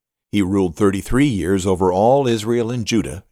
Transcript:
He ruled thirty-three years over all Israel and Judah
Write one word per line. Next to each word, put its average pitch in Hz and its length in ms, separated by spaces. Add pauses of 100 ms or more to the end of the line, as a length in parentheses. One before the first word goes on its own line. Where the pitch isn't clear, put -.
(320)
He 104 100
ruled 95 360
thirty-three 107 500
years 95 380
over 92 260
all 123 360
Israel 113 440
and 123 140
Judah 87 460